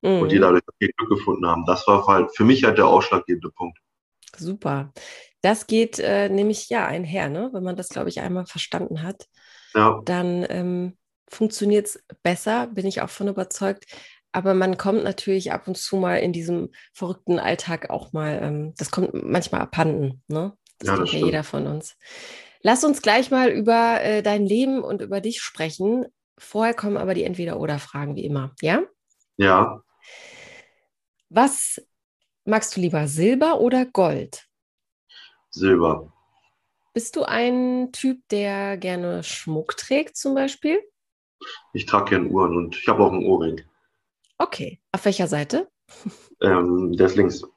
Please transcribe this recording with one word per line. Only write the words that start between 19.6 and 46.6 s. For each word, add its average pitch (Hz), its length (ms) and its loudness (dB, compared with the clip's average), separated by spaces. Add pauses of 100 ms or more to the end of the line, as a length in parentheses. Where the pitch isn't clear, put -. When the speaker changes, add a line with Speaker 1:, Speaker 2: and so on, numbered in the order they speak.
Speaker 2:
abhanden, 147 640 -2
ne? 165 300 -6 (220)
Das - 80 -8
Speaker 1:
Ja, 98 80 2
Speaker 2:
kennt 92 80 0
Speaker 1:
das - 100 -2
Speaker 2:
ja - 60 -2
Speaker 1:
stimmt. - 80 0
Speaker 2:
jeder 156 180 -2
von 143 220 -6
uns. 151 300 -8 (680)
Lass 247 200 4
uns 294 200 2
gleich 233 280 2
mal 254 200 4
über, 233 520 2
äh, 214 200 0
dein 208 240 2
Leben 254 360 2
und - 200 -6
über 196 180 -6
dich 220 220 -6
sprechen. 196 640 -2 (320)
Vorher 226 340 -2
kommen 208 240 -2
aber 190 160 -2
die 170 120 -2
Entweder-oder-Fragen 151 920 -6
wie - 80 -8
immer, 139 380 -4
ja? 190 220 2 (520)
Speaker 1:
Ja. 98 460 4 (1500)
Speaker 2:
Was 254 540 0 (640)
magst 214 280 0
du 190 60 -4
lieber, 156 280 0
Silber 254 520 2
oder 254 240 4
Gold? 165 640 -2 (1040)
Speaker 1:
Silber. 85 600 2 (840)
Speaker 2:
Bist 226 220 -6
du 311 80 -2
ein 254 680 0
Typ, 262 380 -4
der 196 480 -4
gerne 175 440 -4
Schmuck - 540 -6
trägt 285 400 -2
zum 277 180 -4
Beispiel? 277 460 -2 (960)
Speaker 1:
Ich - 100 -6
trage - 280 2
gerne - 180 2
Uhren 90 260 2
und 87 200 -4
ich - 120 -4
habe 107 160 6
auch 85 80 4
einen 92 140 -2
Ohrring. 82 340 0 (800)
Speaker 2:
Okay. - 420 -6 (100)
Auf - 140 -6
welcher 190 240 0
Seite? 147 400 -2 (720)
Speaker 1:
Ähm, 90 560 2